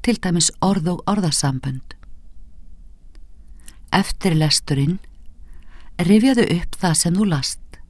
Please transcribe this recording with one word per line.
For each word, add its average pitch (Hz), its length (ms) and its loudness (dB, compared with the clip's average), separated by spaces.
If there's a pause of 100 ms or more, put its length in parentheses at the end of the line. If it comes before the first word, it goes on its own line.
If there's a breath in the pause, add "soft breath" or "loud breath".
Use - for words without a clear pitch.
til 233 160 2
dæmis 170 400 0
orð 185 380 0
og - 100 -12
orðasambönd. 139 880 -2 (2000 soft breath)
Eftir 190 400 2
lesturinn, 151 640 2 (1040 soft breath)
rifjaðu 220 560 6
upp - 240 -4
það 165 160 4
sem 170 160 2
þú 202 160 2
last. - 320 -2 (280)